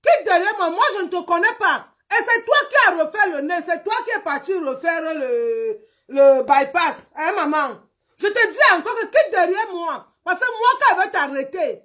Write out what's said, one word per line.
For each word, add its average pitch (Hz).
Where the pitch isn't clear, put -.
quitte -
derrière 381
moi. 349
Moi, 381
je 370
ne -
te 349
connais 349
pas. 302
Et 440
c'est 453
toi 523
qui -
as 339
refait 403
le 285
nez. 339
C'est 339
toi 415
qui 466
es 427
parti 330
refaire 320
le, 233
le 269
bypass. 285
Hein, 330
maman ? 294
Je 392
te 415
dis 494
encore 427
que 453
quitte 523
derrière 392
moi. 330
Parce 359
que 523
moi, 480
quand 523
elle 359
va 381
t'arrêter. 285